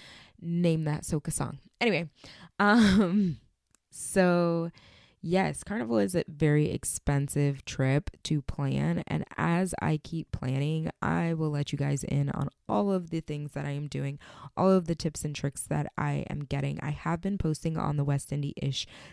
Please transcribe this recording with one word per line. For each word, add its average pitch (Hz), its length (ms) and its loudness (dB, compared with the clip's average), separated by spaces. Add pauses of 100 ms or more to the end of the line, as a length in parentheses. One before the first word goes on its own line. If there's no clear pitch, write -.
(400)
Name 170 440 2
that 151 180 -4
soca 160 300 -4
song. 139 260 -4 (220)
Anyway, 175 280 0 (520)
um, 202 800 6 (260)
<laughs> - 260 -20
so 175 800 2 (520)
yes, 165 420 0
Carnival 226 320 -2
is 196 180 2
a 175 140 2
very 151 420 4
expensive 143 920 -2
trip 135 460 0 (140)
to 151 180 0
plan. 156 640 -2
And 156 180 -2 (140)
as 175 420 0
I 156 160 2
keep - 360 -6
planning, 147 580 -2 (100)
I 170 320 0
will 160 180 -2
let 147 220 -2
you 143 60 -4
guys 143 260 0
in 143 260 0
on - 200 -2 (180)
all 208 240 2
of 180 160 -2
the 165 120 -4
things 147 320 -8
that 143 120 -6
I 143 60 -4
am 143 180 -6
doing, 139 300 -6 (360)
all 185 160 4
of 185 160 6
the 165 80 0
tips - 300 -6
and 147 100 -4
tricks - 280 -4
that 151 340 -2
I 143 320 -2
am 147 120 -6
getting. 143 420 -4
I - 80 -4
have 165 320 -4
been 196 160 -2
posting 160 400 -2
on 147 180 -2
the 143 80 0
West 139 260 -2
Indie-ish 139 560 -4 (260)